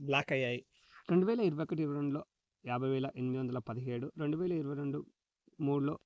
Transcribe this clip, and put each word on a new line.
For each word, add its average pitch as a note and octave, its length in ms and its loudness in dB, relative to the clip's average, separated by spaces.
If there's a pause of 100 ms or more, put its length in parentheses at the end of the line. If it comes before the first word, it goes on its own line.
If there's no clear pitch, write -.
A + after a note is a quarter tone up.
బ్లాక్ C#3+ 320 0
అయ్యాయి. B2 320 0 (460)
రెండు F3+ 160 6
వేల A#3 140 2
ఇరవై D#3+ 240 2
ఒకటి D#3+ 180 -2
ఇరవై C#3+ 120 0
రెండులో C#3+ 300 -2 (420)
యాభై B2+ 220 0
వేల C3+ 280 0
ఎనిమిది B2+ 220 -2
వందల B2+ 200 -2
పదిహేడు, A#2+ 600 -4
రెండు D3+ 180 0
వేల F3+ 160 0
ఇరవై D3 240 -2
రెండు C#3+ 300 -4 (540)
మూడులో C#3+ 460 2